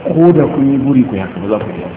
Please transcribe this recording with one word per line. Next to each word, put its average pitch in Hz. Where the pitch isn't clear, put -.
ko 165
da 151
kun 135
yi 139
buri 131
ku 110
yi 95
haka, -
ba 98
za 107
ku 104
iya. 87